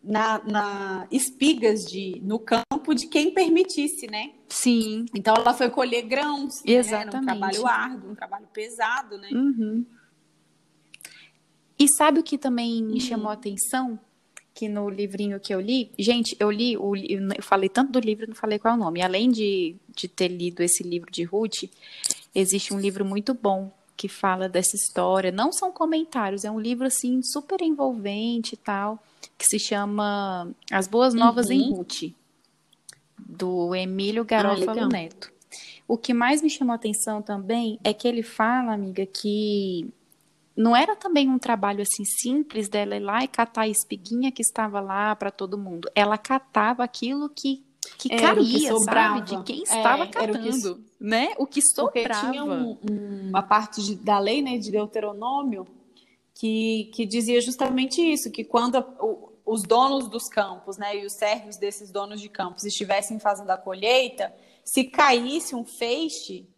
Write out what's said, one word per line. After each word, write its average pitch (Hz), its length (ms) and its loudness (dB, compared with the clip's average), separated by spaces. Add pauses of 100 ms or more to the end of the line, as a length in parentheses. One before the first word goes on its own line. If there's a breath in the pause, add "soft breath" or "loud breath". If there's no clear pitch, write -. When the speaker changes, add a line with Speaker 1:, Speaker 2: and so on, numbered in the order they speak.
Speaker 1:
na, 214 400 0
na 202 640 -4
espigas 233 760 2
de, 185 380 -8
no 208 160 -2
campo 269 540 0
de - 140 -2
quem 320 260 2
permitisse, 330 760 2
né? 214 240 -10 (180)
Speaker 2:
Sim. 226 560 2 (100)
Speaker 1:
Então, 214 200 4
ela 240 180 6
foi 247 160 2
colher 240 340 0
grãos, 277 640 -2
né? 214 80 4
Era - 20 8
um 247 40 8
Speaker 2:
Exatamente. 214 460 -2
Speaker 1:
trabalho 208 420 -2
árduo, 220 440 -2
um 214 40 -12
trabalho 202 360 -12
pesado, 220 680 -4
né? 196 140 -18
Speaker 2:
Uhum. 240 540 0 (1900 loud breath)
E 285 100 8
sabe 302 320 6
o 320 40 0
que 285 140 -2
também 233 460 0
me 220 100 -2
Speaker 1:
Uhum. 254 60 0
Speaker 2:
chamou 233 300 -4
a 214 40 -4
atenção? 214 640 -4 (540)
Que 220 160 -6
no 208 200 -2
livrinho 196 500 -4
que 202 140 -6
eu 185 60 0
li, 226 380 -2
gente, 233 420 2
eu 208 120 4
li, 226 260 0
o 202 160 -2
li-, 196 140 -6 (280)
eu - 80 -8
falei 196 240 2
tanto 262 240 2
do 254 80 4
livro, 220 280 -2
não 220 80 -14
falei 208 240 -2
qual 226 140 2
é 240 40 2
o - 20 0
nome. 170 220 -2
Além 196 300 4
de, 196 440 0 (140)
de - 180 -10
ter 180 200 -2
lido 175 340 -4
esse 175 220 2
livro 175 280 -6
de 170 120 -6
Ruth, 202 400 -2 (720 loud breath)
existe 190 380 0
um 196 60 -2
livro 196 240 -2
muito 202 300 -2
bom 196 380 -2 (260)
que 202 100 -8
fala 185 400 -2
dessa 185 280 0
história. 185 560 0
Não 226 200 0
são 370 200 -2
comentários, 311 720 -2
é 208 60 -4
um 220 80 -4
livro, 240 260 -2
assim, 254 380 0
super 330 400 -4
envolvente 233 880 -2
e - 40 -14
tal, 208 440 -4 (360 loud breath)
que - 80 -4
se 214 120 2
chama 202 960 -2 (200)
As 190 160 4
Boas 240 280 6
Novas 233 340 6
em 262 120 4
Speaker 1:
Uhum. 262 160 2
Speaker 2:
Ruth, - 360 -8 (1040)
do 180 560 -2
Emílio 190 480 -2
Speaker 1:
Ah, 226 40 -2
Speaker 2:
Garófalo 202 480 2
Speaker 1:
legal. 226 160 2
Speaker 2:
Neto. - 440 -4 (540 loud breath)
O 233 100 0
que 240 160 -2
mais 254 300 4
me 311 60 4
chamou 254 240 0
a - 20 0
atenção 214 480 -4
também 214 600 -4
é 208 100 2
que 208 140 -2
ele 240 160 0
fala, 233 500 0
amiga, 196 320 -4
que 202 840 -2 (680)
não 226 200 6
era 349 200 4
também 294 340 2
um 262 100 2
trabalho, 202 420 0
assim, 202 240 -2
simples 247 640 -2
dela 202 260 -2
ir 202 40 -4
lá 208 240 0
e 269 40 -2
catar 233 340 -2
a 220 60 2
espiguinha 214 640 -2
que 254 100 -8
estava 214 380 0
lá 202 360 0
pra 202 160 -6
todo 196 260 -8
mundo. 175 380 -8
Ela 208 220 4
catava 240 680 0
aquilo 269 460 -4
que, 269 340 -4 (340 loud breath)
que 254 120 -4
Speaker 1:
Era 233 240 6
o 214 120 6
que 233 140 2
Speaker 2:
caía, - 100 2 (100)
sabe? - 0 -
Speaker 1:
sobrava. 214 420 4
Speaker 2:
De 190 220 -6
quem 269 200 -8
Speaker 1:
É, - 0 -
Speaker 2:
estava 233 400 4
Speaker 1:
era 285 300 -2
o - 40 -2
que 226 140 -4
Speaker 2:
catando, 262 100 -2
Speaker 1:
so-, 185 180 -6 (200)
Speaker 2:
né? 226 380 0
O 277 100 -2
que - 120 -2 (160)
Speaker 1:
porque 247 340 0
tinha 262 340 -2
Speaker 2:
sobrava. - 0 -
Speaker 1:
um, 262 340 -4 (140)
um, 202 380 -6
uma 190 140 2
parte 214 400 0
de, 202 120 -4
da 202 240 0
lei, 220 220 0
né, 254 160 -4
de 208 140 -8
Deuteronômio, 208 960 -4 (680 soft breath)
que, 220 580 -2
que 226 120 -4
dizia 233 360 2
justamente 254 600 0
isso, 311 300 2
que 226 120 -8
quando 240 340 2
a, - 40 4 (220)
o, - 300 -4 (100)
os 214 200 -2
donos 254 440 4
dos 226 220 -8
campos, 196 480 -4
né, 208 240 -6
e 202 40 -10
os 202 80 -10
servos 214 440 -2
desses 202 340 -6
donos 202 300 -8
de 208 80 -14
campos 180 340 -8
estivessem 208 560 -2
fazendo 202 300 -2
a 185 80 2
colheita, 208 720 0 (320 soft breath)
se - 200 0
caísse 269 720 2
um 233 100 -8
feixe 240 800 -6 (100)